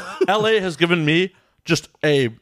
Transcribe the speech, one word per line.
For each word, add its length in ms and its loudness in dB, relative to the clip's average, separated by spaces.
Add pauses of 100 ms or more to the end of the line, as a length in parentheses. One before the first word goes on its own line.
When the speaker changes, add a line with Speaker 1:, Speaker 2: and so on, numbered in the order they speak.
(100)
Speaker 1:
<laughs> 180 -2
Speaker 2:
L 180 2
A 140 2
has 160 -6
given 280 0
me 300 0 (300)
just 240 -2 (160)
a 240 2 (140)